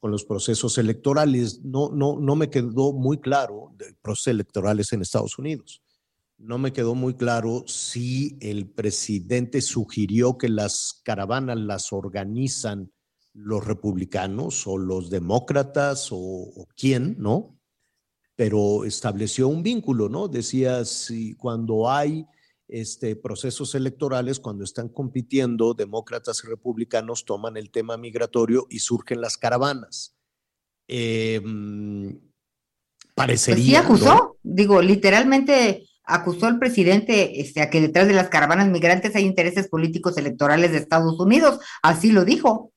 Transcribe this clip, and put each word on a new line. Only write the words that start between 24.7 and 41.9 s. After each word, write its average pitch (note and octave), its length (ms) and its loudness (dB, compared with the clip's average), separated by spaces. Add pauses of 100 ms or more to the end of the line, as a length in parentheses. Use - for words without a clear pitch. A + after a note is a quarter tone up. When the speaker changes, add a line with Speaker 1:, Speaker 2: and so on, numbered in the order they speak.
Speaker 1:
compitiendo B2 840 -2
demócratas A2+ 720 -8
y - 40 -20
republicanos, A2+ 760 -6
toman A2 320 -6
el G#2 160 -12
tema A2+ 240 -6
migratorio A#2 720 0
y A2+ 100 -12
surgen A#2 420 -4
las A#2 160 -6
caravanas. B2 800 -2 (720)
Em, G#2+ 1300 -6 (920)
parecería, B2+ 760 4
Speaker 2:
Pues A#3+ 140 8
sí G#3 40 6
acusó, D4 100 10
Speaker 1:
¿no? B4 280 4
Speaker 2:
digo, G3 380 6
literalmente A#3+ 1080 4 (200)
acusó F3 400 0
el A#3 120 2
presidente, G#3 840 4
este, D3 200 -4
a D3 80 0
que E3 120 4
detrás E3 260 6
de G#3 60 6
las F#3 160 4
caravanas E3 400 4
migrantes F#3 460 2
hay G3 100 2
intereses F#3 420 0
políticos E3 500 -2
electorales D3 540 2
de D#3+ 60 0
Estados E3 420 2
Unidos, A#3+ 400 6 (220)
así E3+ 300 4